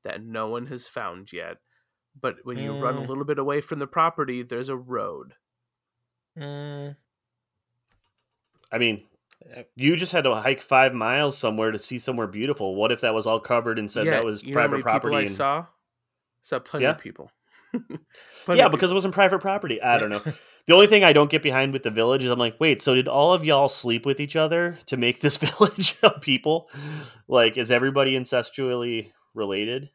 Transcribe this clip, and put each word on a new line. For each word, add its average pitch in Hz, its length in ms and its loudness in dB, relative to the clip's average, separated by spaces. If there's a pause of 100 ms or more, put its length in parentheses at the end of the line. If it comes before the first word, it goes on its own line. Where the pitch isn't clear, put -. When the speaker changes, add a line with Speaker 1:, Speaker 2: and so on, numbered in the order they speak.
Speaker 1:
that - 200 -10
no 113 240 -8
one 120 200 -8
has 127 200 -14
found 98 440 -12
yet. 85 260 -14 (640)
But - 260 -8
when 123 140 -10
you 139 140 -8
run 131 220 -4
a 139 60 -8
Speaker 2:
Mm. 131 60 -10
Speaker 1:
little 135 160 -8
bit 143 160 -4
away 143 220 -2
from 151 180 -10
the 139 80 -6
property, 139 540 -2
there's 123 280 -8
a 135 60 -6
road." 104 600 -10 (1000)
Speaker 2:
Mm. 143 640 -12 (1700)
Speaker 3:
I 113 60 -6
mean, 110 260 -2 (520)
Speaker 2:
Uh, 123 60 -18 (140)
Speaker 3:
you 139 200 2
just 170 140 -6
had 165 140 0
to 123 100 2
hike 127 260 -2
five 135 320 4
miles 127 460 -2
somewhere 110 320 0
to 107 80 -6
see 127 220 -8
somewhere 117 260 -4
beautiful. 104 480 -4
What 107 160 2
if 120 120 -2
that 113 120 0
was 110 100 -2
all 113 140 0
covered 117 400 -2
and 104 120 -8
said 113 180 -2
Speaker 1:
Yeah, - 20 0
Speaker 3:
that 120 140 0
was 107 180 -6
Speaker 1:
you 135 120 -10
know 123 80 2
how 117 60 2
Speaker 3:
private - 0 -
Speaker 1:
many 135 140 -2
people 117 300 0
Speaker 3:
property - 20 0
Speaker 1:
I 143 100 0
Speaker 3:
and 101 200 -4
Speaker 1:
saw? 151 220 -2 (760)
Saw - 180 -6
plenty 131 300 -2
of 156 60 -2
Speaker 3:
Yeah. - 20 -20
Speaker 1:
people. - 340 -18 (400)
<laughs> - 360 -10 (360)
Plenty 185 200 6
Speaker 3:
Yeah, 202 40 6
Speaker 1:
of - 20 4
Speaker 3:
because 175 200 0
it 185 40 0
Speaker 1:
people. - 0 -
Speaker 3:
wasn't 190 200 -2
private 190 260 4
property. 190 420 -4
I 120 160 4
Speaker 2:
Yeah. - 0 -
Speaker 3:
don't 107 120 -2
know. 104 120 -6 (440)
The 165 80 8
only 202 120 10
thing 202 180 6
I 165 80 8
don't 147 180 6
get 156 120 0
behind 135 300 0
with 139 100 -4
The 117 80 -2
Village 120 340 2
is 123 60 0
I'm 123 80 0
like, 117 220 -2
"Wait, 156 220 2
so 131 120 2
did 127 140 2
all 147 260 4
of 170 100 -2
y'all 139 240 4
sleep 117 380 -4
with 135 140 -2
each 143 160 -6
other 165 500 0
to 135 100 -4
make 120 240 0
this 147 160 2
<laughs> - 20 0
village - 640 2
of 175 180 4
people? 151 500 -2 (560)
Like, 117 320 4
is 117 120 -4
everybody 135 460 2
incestually 120 960 -4 (220)
related?" 110 600 -4